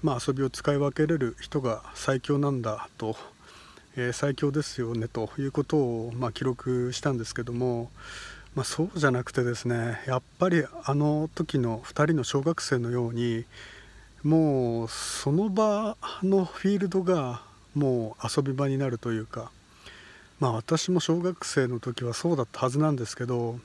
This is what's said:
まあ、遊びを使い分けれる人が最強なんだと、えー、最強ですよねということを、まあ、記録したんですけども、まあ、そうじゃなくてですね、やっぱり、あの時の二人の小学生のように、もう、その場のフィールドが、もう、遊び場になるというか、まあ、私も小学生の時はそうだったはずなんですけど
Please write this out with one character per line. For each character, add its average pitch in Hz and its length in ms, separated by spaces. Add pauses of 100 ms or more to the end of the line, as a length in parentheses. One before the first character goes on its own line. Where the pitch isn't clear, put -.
ま 147 120
あ、 120 100
遊 143 80
び 135 120
を 127 60
使 - 220
い 143 60
分 143 140
け 156 140
れ 160 120
る 123 220
人 - 200
が 113 220 (120)
最 135 260
強 143 180
な 143 140
ん 123 100
だ 107 340
と、 110 200 (800)
え 123 140
ー、 - 20
最 143 240
強 143 160
で 147 100
す - 180
よ 117 140
ね 110 120
と 110 320
い 139 40
う 139 100
こ 151 120
と - 120
を、 120 380
ま 123 140
あ、 110 40
記 - 120
録 123 480
し - 80
た 143 120
ん 123 60
で 113 60
す - 100
け 123 80
ど 120 100
も、 120 380 (640)
ま 135 80
あ、 - 20
そ - 200
う 196 100
じ 151 120
ゃ 131 40
な 123 140
く - 80
て 131 100
で 120 120
す - 120
ね、 120 400
や 127 120
っ - 40 (160)
ぱ 185 100
り、 170 160 (200)
あ 135 100
の 151 400
時 151 240
の 117 240
二 - 240
人 160 100
の 127 80
小 139 180
学 165 180
生 - 180
の 117 120
よ 120 180
う 117 40
に、 117 320 (760)
も 135 640
う、 113 40
そ - 440
の 196 160
場 214 480 (260)
の 190 220
フ - 240
ィ 202 80
ー - 20
ル 190 100
ド 190 140
が、 143 400 (320)
も 127 480
う、 117 40 (100)
遊 147 80
び 135 80
場 139 160
に 135 100
な 135 100
る 120 100
と 120 120
い 110 80
う 110 80
か、 117 240 (920)
ま 131 60
あ、 120 60
私 160 360
も 180 80
小 165 220
学 180 240
生 131 240
の 123 100
時 123 240
は 120 120
そ 170 180
う 156 40
だ 139 60
っ 117 80
た - 120
は 127 60
ず 135 120
な 156 100
ん 143 60
で 120 100
す - 100
け 123 100
ど 120 380